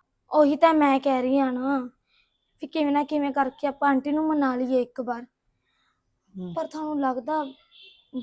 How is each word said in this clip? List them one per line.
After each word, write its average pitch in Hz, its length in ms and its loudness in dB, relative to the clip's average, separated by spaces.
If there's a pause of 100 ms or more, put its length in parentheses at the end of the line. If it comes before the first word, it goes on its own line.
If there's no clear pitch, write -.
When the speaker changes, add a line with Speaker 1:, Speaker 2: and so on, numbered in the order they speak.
(320)
Speaker 1:
ਉਹੀ 302 240 4
ਤਾਂ 320 180 6
ਮੈਂ 285 260 4
ਕਹਿ 262 220 0
ਰਹੀ 254 180 2
ਆ 262 120 2
ਨਾ, 262 280 -2 (800)
ਵੀ 302 60 -12
ਕਿਵੇਂ 294 240 -2
ਨਾ 285 120 0
ਕਿਵੇਂ 285 280 -2
ਕਰਕੇ 269 360 -2
ਆਪਾਂ 277 220 0
ਆਂਟੀ 277 220 0
ਨੂੰ 311 160 0
ਮਨਾ 285 280 0
ਲਈਏ 254 260 0
ਇੱਕ 247 200 -8
ਵਾਰ। 233 200 -6 (1120)
Speaker 2:
ਹਮ। 180 180 -10
Speaker 1:
ਪਰ 320 140 -6
ਤੁਹਾਨੂੰ 302 340 -6
ਲੱਗਦਾ 269 420 -2 (800)